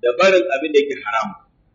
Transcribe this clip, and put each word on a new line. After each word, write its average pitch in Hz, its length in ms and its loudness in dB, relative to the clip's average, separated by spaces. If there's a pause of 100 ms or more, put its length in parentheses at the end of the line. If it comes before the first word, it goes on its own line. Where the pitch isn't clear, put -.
da 120 80 0
barin 180 320 4
abin 160 260 -4
da 147 100 4
yake 139 160 -2
haram. 113 340 -6 (460)